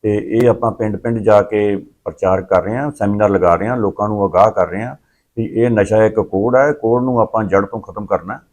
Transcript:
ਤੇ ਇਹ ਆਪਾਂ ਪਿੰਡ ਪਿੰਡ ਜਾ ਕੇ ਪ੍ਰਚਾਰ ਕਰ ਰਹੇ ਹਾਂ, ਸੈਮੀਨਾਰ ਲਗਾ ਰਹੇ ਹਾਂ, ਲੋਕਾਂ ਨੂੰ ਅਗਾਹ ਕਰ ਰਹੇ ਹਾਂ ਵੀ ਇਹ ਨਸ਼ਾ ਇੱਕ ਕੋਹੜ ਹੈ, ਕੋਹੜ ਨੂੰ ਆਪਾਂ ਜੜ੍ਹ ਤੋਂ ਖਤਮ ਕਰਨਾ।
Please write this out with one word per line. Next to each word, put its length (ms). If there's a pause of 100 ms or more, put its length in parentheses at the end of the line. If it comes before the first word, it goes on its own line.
ਤੇ 140
ਇਹ 340
ਆਪਾਂ 220
ਪਿੰਡ 260
ਪਿੰਡ 200
ਜਾ 240
ਕੇ 440 (200)
ਪ੍ਰਚਾਰ 360
ਕਰ 220
ਰਹੇ 140
ਹਾਂ, 140
ਸੈਮੀਨਾਰ 380
ਲਗਾ 260
ਰਹੇ 120
ਹਾਂ, 100
ਲੋਕਾਂ 320
ਨੂੰ 200
ਅਗਾਹ 220
ਕਰ 160
ਰਹੇ 160
ਹਾਂ 120 (420)
ਵੀ 80
ਇਹ 240
ਨਸ਼ਾ 360
ਇੱਕ 140
ਕੋਹੜ 360
ਹੈ, 160
ਕੋਹੜ 320
ਨੂੰ 160
ਆਪਾਂ 240
ਜੜ੍ਹ 220
ਤੋਂ 140
ਖਤਮ 260
ਕਰਨਾ। 340 (140)